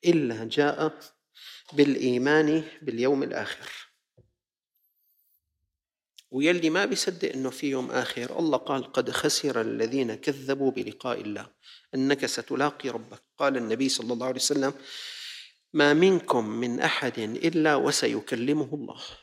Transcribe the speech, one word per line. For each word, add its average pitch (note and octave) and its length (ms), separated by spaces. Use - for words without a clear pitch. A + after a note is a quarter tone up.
إلا C3 400
جاء D3 540
بالإيمان C#3+ 880
باليوم C3 420
الآخر. - 460
ويلي D#3+ 380
ما F#3 160
بيصدق F#3 480
إنه C3 160
في C#3 200
يوم B2+ 220
آخر، B2 480
الله D#3 180
قال: C#3+ 360
"قد B2 180
خسر C#3 500
الذين A2+ 540
كذبوا C3+ 560
بلقاء G#2+ 500
الله، G#2 260
إنك C3+ 300
ستلاقي C3+ 640
ربك." A2+ 320
قال C#3 200
النبي A#2+ 320
صلى A#2+ 240
الله A#2+ 120
عليه C3 100
وسلم: C#3 380
"ما D3 200
منكم E3 560
من A#2+ 300
أحد - 400
إلا D3+ 560
وسيكلمه C3+ 960
الله - 280